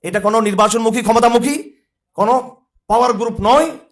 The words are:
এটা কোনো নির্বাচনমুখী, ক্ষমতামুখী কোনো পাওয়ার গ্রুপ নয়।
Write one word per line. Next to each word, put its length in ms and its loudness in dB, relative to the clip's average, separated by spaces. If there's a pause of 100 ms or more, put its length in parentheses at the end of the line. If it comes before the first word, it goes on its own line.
এটা 180 -4
কোনো 220 0
নির্বাচনমুখী, 600 0
ক্ষমতামুখী 680 0 (420)
কোনো 480 -2 (260)
পাওয়ার 260 2
গ্রুপ 280 -6
নয়। 300 2 (200)